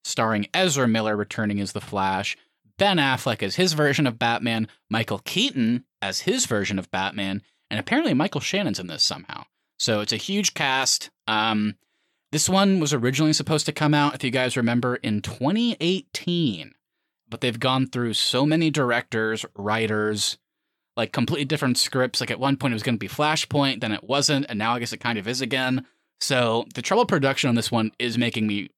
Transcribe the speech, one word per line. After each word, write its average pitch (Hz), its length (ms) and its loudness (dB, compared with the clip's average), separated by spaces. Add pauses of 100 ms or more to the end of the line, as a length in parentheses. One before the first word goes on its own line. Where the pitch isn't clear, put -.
starring 110 500 0
Ezra 151 340 2
Miller 110 280 2
returning 104 440 -2
as 98 120 -4
The 104 80 -8
Flash, 95 560 -2 (420)
Ben 196 180 4
Affleck 135 460 0
as 98 140 -4
his 180 180 2
version 147 320 2
of 117 120 -2
Batman, 117 480 0 (240)
Michael 110 300 -2
Keaton 127 640 0 (160)
as 98 200 -4
his 247 260 0
version 101 320 -2
of 92 120 -8
Batman, 98 520 -4 (280)
and 104 80 -4
apparently 254 360 0
Michael 151 260 0
Shannon's 180 400 -2
in 92 80 -10
this 80 160 -2
somehow. - 400 -6 (340)
So 110 220 2
it's 104 120 -2
a 113 40 0
huge 196 380 -2
cast. 135 560 0 (180)
Um, 107 480 2 (560)
this 151 160 0
one 190 320 4
was 151 120 2
originally 135 400 4
supposed 151 340 0
to 156 60 -2
come 151 220 4
out, 147 200 4
if 139 100 -8
you 131 60 0
guys 127 260 0
remember, 120 400 2
in 107 260 -2
twenty 214 580 0
eighteen. 165 920 -2 (560)
But 104 120 -10
they've 117 200 -2
gone 131 260 2
through 120 280 -2
so 123 300 0
many 156 260 2
directors, 120 760 -2 (100)
writers, 107 800 -2 (600)
like, 110 160 -4
completely 143 320 0
different 135 340 0
scripts. - 420 0
Like, 120 100 -6
at 117 100 -4
one 139 160 2
point 135 160 -2
it - 20 -2
was 107 80 -4
gonna 120 160 0
be 98 100 -6
Flashpoint, 147 720 0
then 113 120 -2
it 101 120 -4
wasn't, 139 440 0
and 110 100 -6
now 113 160 0
I 123 40 -2
guess 117 140 -6
it 113 60 -10
kind 117 200 -2
of 98 80 -6
is 123 140 -4
again. 131 460 -2 (340)
So 117 540 2
the 127 80 -8
trouble 220 240 4
production 135 420 2
on 120 60 4
this 117 180 0
one 110 260 0
is 120 200 -2
making 117 280 0
me 104 320 -4